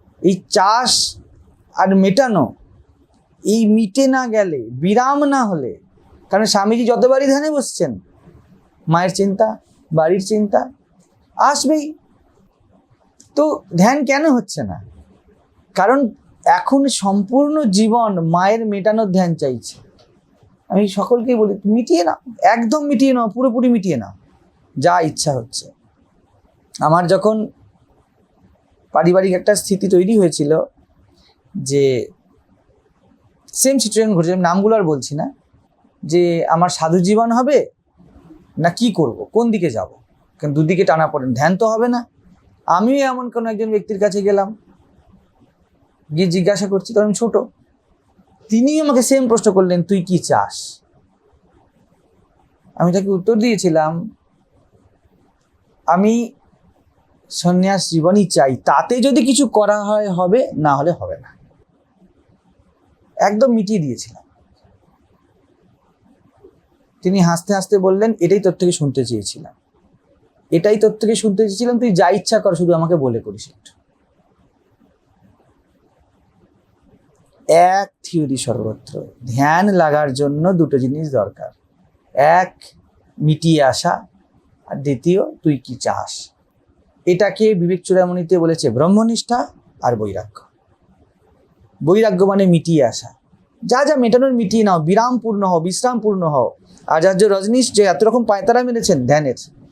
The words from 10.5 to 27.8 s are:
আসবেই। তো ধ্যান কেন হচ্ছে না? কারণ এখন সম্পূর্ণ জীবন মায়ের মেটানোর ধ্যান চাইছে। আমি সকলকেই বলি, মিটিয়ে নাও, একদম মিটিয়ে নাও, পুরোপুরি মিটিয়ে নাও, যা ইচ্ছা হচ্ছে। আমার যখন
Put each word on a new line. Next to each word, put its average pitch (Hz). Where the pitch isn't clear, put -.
আসবেই। 294
তো 302
ধ্যান 247
কেন 285
হচ্ছে 214
না? 92
কারণ 233
এখন -
সম্পূর্ণ 254
জীবন 208
মায়ের 196
মেটানোর 208
ধ্যান 180
চাইছে। 131
আমি 196
সকলকেই 233
বলি, 214
মিটিয়ে 285
নাও, -
একদম 233
মিটিয়ে 269
নাও, 240
পুরোপুরি 240
মিটিয়ে 190
নাও, 98
যা 175
ইচ্ছা 156
হচ্ছে। -
আমার 165
যখন 214